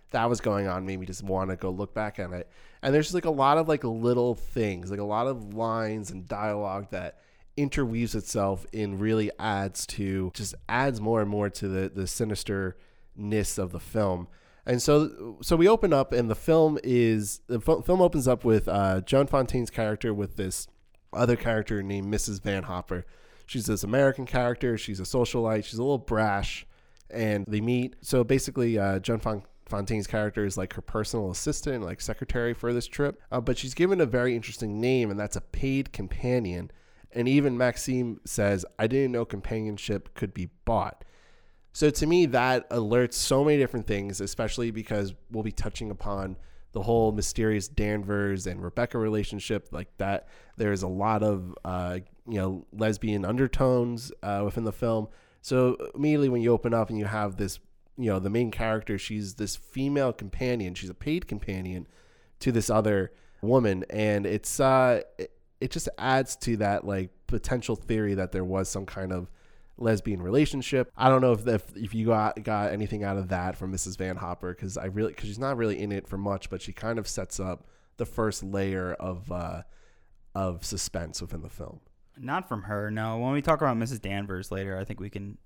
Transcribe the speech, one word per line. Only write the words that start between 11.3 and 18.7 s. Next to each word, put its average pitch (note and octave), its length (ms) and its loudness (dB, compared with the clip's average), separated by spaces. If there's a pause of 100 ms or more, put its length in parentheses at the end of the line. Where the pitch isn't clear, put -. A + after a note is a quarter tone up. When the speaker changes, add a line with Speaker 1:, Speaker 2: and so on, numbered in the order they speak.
Speaker 1:
to - 180 -6
the, F#2+ 220 -2
the F#2+ 140 -6
sinisterness G#2 1500 -4
of F#2+ 140 -2
the F2 80 -8
film. F2+ 480 -2 (380)
And B2 160 2
so, D3 600 2
so - 140 2
we E3+ 120 8
open G#3 260 6
up, C3+ 180 4
and A#2+ 180 4
the G#2+ 60 2
film D#3+ 480 6
is, A2+ 640 2
the A#2+ 120 0
fil-, D#3 220 2
film F#3 200 4
opens E3 260 4
up B2 160 4
with, A2 240 6
uh, F#2+ 340 2